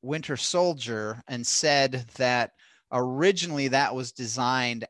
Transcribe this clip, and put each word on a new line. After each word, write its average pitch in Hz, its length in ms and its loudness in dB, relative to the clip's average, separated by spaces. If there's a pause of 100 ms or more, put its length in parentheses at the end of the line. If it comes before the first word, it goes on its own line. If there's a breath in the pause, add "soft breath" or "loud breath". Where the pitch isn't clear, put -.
Winter 147 360 -6
Soldier 117 920 -2
and 120 180 -6
said 135 580 2 (100)
that 123 360 2 (400 soft breath)
originally 143 760 0
that 131 260 2
was 127 160 -6
designed 123 800 -2